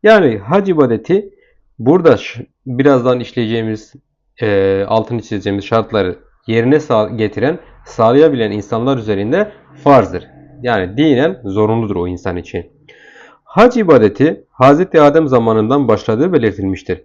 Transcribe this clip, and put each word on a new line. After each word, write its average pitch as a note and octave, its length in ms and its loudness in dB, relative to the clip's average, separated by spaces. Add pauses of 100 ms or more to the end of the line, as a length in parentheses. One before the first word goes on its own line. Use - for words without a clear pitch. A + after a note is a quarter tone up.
Yani F#3 360 4
hac F3+ 300 -2
ibadeti D#3 600 0 (480)
burada D3 380 4
ş-, - 300 -14 (200)
birazdan B2+ 540 0
işleyeceğimiz, A2 720 -6 (480)
e, G2 460 0
altını A2 320 -2
çizeceğimiz G2 440 -6
şartları G2+ 540 -2 (280)
yerine A#2 300 0
sa-, A#2 400 -2
getiren, G#2+ 420 -4 (280)
sağlayabilen A#2+ 640 2
insanlar A#2 480 -4
üzerinde A2 540 -4 (320)
farzdır. A2 420 2 (360)
Yani G#2 340 -4
dinen D3+ 480 0
zorunludur G#2+ 520 -2
o F2 120 -4
insan F2+ 280 -8
için. F2 300 -12 (800)
Hac A#3+ 320 2
ibadeti D3+ 760 2
Hazreti D3+ 500 2
Adem D3 280 4
zamanından A#2 600 0
başladığı A2+ 440 -2
belirtilmiştir. G2 720 -4